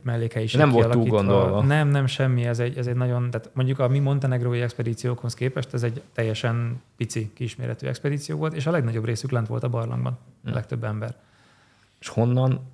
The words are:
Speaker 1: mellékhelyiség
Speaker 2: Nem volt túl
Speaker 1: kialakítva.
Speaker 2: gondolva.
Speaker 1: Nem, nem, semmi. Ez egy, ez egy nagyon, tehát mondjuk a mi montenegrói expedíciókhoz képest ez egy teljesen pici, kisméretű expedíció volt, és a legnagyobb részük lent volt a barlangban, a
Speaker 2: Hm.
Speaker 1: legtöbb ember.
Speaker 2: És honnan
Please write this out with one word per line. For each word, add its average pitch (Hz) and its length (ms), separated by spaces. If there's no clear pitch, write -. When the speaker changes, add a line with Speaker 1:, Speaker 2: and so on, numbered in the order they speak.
Speaker 1:
mellékhelyiség 117 580
Speaker 2:
Nem 147 100
volt 117 200
túl 120 140
Speaker 1:
kialakítva. 101 320
Speaker 2:
gondolva. 95 260
Speaker 1:
Nem, 147 260
nem, 139 180
semmi. 127 400
Ez 120 120
egy, 120 200
ez 123 80
egy 123 80
nagyon, 123 360
tehát 117 240
mondjuk 131 240
a 127 100
mi 135 100
montenegrói 127 640
expedíciókhoz 120 720
képest 127 400
ez 117 80
egy 120 200
teljesen 117 680
pici, 110 380
kisméretű 120 520
expedíció 143 500
volt, 156 180
és 143 120
a 160 40
legnagyobb 117 340
részük 117 260
lent 117 160
volt 117 160
a 123 60
barlangban, 120 500
a 120 40
Speaker 2:
Hm. 117 60
Speaker 1:
legtöbb 117 300
ember. 107 300
Speaker 2:
És - 80
honnan 127 520